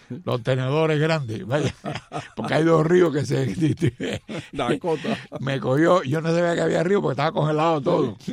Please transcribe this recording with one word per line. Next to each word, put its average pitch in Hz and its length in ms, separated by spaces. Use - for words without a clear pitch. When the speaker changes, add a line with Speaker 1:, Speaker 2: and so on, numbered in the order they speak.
Speaker 1:
los 120 180
tenedores 143 600
grandes, 151 440
vaya, 139 380
<laughs> - 540
porque 131 160
hay 151 100
dos 165 240
ríos 175 260
que 143 120
se 135 200
<laughs> 156 760
Speaker 2:
Dakota. 156 640
Speaker 1:
Me 135 180
cogió, 165 440
yo 151 180
no 165 80
sabía 170 260
que 165 60
había 165 220
río 190 180
porque 143 120
estaba 151 200
congelado 156 480
todo. 147 360